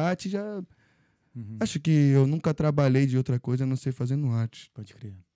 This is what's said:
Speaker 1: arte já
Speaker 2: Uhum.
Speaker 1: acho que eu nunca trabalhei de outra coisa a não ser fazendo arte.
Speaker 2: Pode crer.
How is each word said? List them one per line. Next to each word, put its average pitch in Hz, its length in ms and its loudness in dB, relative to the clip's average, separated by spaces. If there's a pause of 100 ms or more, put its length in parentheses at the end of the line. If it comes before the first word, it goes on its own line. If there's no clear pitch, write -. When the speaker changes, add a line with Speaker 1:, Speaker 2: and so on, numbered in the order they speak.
Speaker 1:
arte 180 240 -2
já 202 140 -4 (960)
Speaker 2:
Uhum. 110 240 -12
Speaker 1:
acho - 200 -4
que 160 100 0
eu 139 360 6
nunca 156 260 0
trabalhei 143 540 2
de 127 100 0
outra 127 220 0
coisa 127 240 -2
a 131 40 -2
não 131 100 -2
ser 131 160 -4
fazendo 135 400 -2
arte. 113 420 -4
Speaker 2:
Pode 104 200 -18
crer. 104 200 -16 (220)